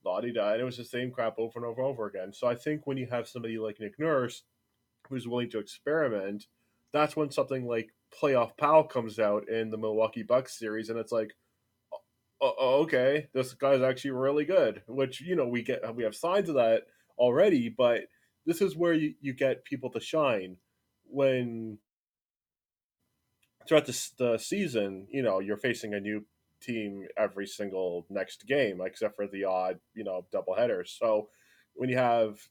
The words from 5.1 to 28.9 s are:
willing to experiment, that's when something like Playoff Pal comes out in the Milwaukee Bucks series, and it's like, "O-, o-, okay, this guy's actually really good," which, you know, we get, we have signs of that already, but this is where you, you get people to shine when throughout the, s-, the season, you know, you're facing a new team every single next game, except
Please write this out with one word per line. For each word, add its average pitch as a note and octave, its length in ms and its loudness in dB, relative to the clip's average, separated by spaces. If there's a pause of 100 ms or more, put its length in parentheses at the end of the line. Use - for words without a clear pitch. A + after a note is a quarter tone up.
willing A#2+ 220 -2
to A#2 80 -4
experiment, G#2 880 -2 (460)
that's D3+ 240 2
when D3+ 140 0
something C3 360 -2
like A#2 280 -4 (180)
Playoff B2+ 460 2
Pal D3+ 260 8
comes A2+ 340 -4
out G#2+ 300 2
in A2+ 220 -2
the A2 80 -8
Milwaukee A2 440 0
Bucks B2 360 0
series, A2 320 -6
and A2+ 80 -4
it's A2+ 140 -6
like, A2 200 -2 (1080)
"O-, C3 160 4
o-, C3+ 240 4
okay, C#3+ 500 2
this B2+ 220 -2
guy's C3+ 260 4
actually C3 300 0
really C#3 340 0
good," D3 440 2
which, C3 320 -2
you E3+ 160 -2
know, C#3 120 2
we A#2+ 140 -2
get, A2+ 320 -4
we A#2+ 80 -4
have G#2+ 120 0
signs F#3+ 340 0
of D3+ 80 0
that A2+ 260 6 (340)
already, B2+ 520 6
but A#2+ 340 4 (420)
this E3 160 0
is F3 160 0
where E3+ 160 4
you, D3+ 280 2
you C#3 120 -6
get C3 320 0
people C3 280 -6
to A2+ 80 -4
shine A2 580 0 (460)
when A#2+ 720 0 (1900)
throughout D#3 200 6
the, B2 60 -6
s-, - 260 -6
the A#2+ 180 2
season, G#2+ 720 -2
you C3+ 120 -2
know, G2 160 2
you're G2 180 -2
facing A2 380 -4
a G2+ 60 -2
new G#2+ 260 -6 (340)
team G#2 460 -6 (100)
every G2 300 0
single F#2 640 -4
next G2 360 -8
game, A#2 380 0
except G#2 320 -4